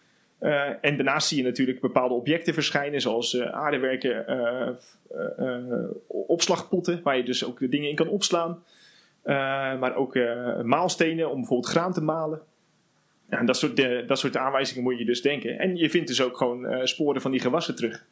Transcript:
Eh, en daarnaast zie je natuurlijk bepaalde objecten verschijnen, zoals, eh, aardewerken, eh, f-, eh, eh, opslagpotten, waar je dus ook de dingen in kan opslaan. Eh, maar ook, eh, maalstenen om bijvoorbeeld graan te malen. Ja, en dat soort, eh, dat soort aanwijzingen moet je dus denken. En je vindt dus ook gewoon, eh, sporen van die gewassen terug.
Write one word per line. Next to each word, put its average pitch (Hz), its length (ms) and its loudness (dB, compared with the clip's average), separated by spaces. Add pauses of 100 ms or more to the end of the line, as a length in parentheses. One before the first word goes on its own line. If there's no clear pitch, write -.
(400)
Eh, 143 300 2 (120)
en 147 140 2
daarnaast 135 320 2
zie 156 100 0
je 127 60 2
natuurlijk 127 360 0
bepaalde 123 340 2
objecten 151 400 0
verschijnen, 143 480 0
zoals, 120 320 0
eh, 123 180 -2
aardewerken, 131 760 -2
eh, 123 420 -2 (100)
f-, - 180 -20 (120)
eh, 123 640 -6
eh, 120 180 -2 (180)
opslagpotten, 170 960 0
waar 135 140 2
je 123 60 2
dus 123 220 -2
ook 123 140 -8
de 127 100 -2
dingen 143 200 0
in 151 60 -4
kan 160 120 2
opslaan. 175 560 -2 (580)
Eh, 143 120 -2 (460)
maar 127 160 0
ook, 127 200 0
eh, 120 460 0
maalstenen 160 680 2
om 135 60 -4
bijvoorbeeld 123 360 0
graan 180 220 4
te 175 80 0
malen. 156 400 -2 (880)
Ja, 123 100 -2
en 117 60 4
dat 127 120 4
soort, 135 220 2
eh, 123 280 2
dat 131 120 2
soort 131 180 -2
aanwijzingen 131 460 0
moet 123 140 2
je 117 80 -4
dus 120 160 0
denken. 127 380 0
En 185 160 0
je 160 140 2
vindt 170 180 2
dus 127 140 0
ook 127 160 0
gewoon, 123 280 0
eh, 127 200 -2
sporen 135 360 0
van 135 100 -2
die 135 80 2
gewassen 135 360 0
terug. 113 360 -4